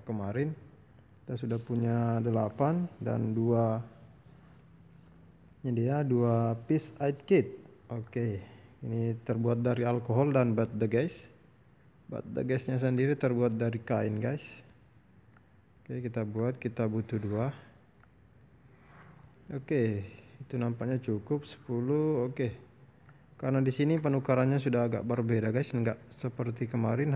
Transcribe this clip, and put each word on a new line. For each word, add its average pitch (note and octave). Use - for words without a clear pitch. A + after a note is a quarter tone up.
kemarin. A2+
Kita B2+
sudah A#2
punya A#2
delapan A#2+
dan A2+
dua. A2+
Ini C3
dia, C#3
dua A#2
piece D3+
aid C#3
kit. E3+
Oke, A2+
ini A2+
terbuat A#2
dari A#2+
alkohol A#2+
dan B2+
baht, A2
the A2
guys. A#2
Baht, -
the C3
guysnya C3
sendiri C3
terbuat A#2+
dari A#2
kain, G#2+
guys. B2+
Oke, B2
kita A2+
buat, A2+
kita A2+
butuh A2
dua. G#2+
Oke, A2+
itu -
nampaknya A#2+
cukup, B2+
sepuluh. C3
Oke. B2+
Karena C3+
di C3
sini D3+
penukarannya C3+
sudah B2
agak A2
berbeda, A2+
guys, B2+
nggak A2+
seperti A#2
kemarin, A#2